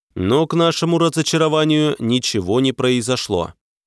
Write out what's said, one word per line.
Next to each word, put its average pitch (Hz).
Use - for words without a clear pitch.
Но, 117
к 156
нашему 170
разочарованию, 156
ничего 117
не 135
произошло. 120